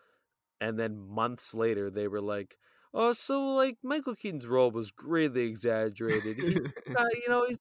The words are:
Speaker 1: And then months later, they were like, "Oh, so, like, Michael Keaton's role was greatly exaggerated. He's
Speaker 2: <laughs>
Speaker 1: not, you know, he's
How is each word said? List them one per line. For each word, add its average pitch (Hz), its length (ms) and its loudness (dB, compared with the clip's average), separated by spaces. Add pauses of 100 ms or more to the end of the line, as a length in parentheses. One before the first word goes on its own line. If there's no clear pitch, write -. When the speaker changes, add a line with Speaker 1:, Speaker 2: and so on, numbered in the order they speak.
(600)
Speaker 1:
And 110 180 -2
then 110 180 -2
months 110 560 -4
later, 110 380 0
they 104 160 -2
were 101 140 -2
like, 101 360 -6 (360)
"Oh, 233 200 2
so, 269 420 0
like, 269 280 2
Michael 269 320 -2
Keaton's 156 320 -8
role 127 240 6
was 107 200 -4
greatly 143 520 0
exaggerated. 110 960 0
He's 170 180 2 (180)
Speaker 2:
<laughs> - 220 -4
Speaker 1:
not, 240 180 2
you 240 140 -4
know, 240 180 4
he's 240 140 -4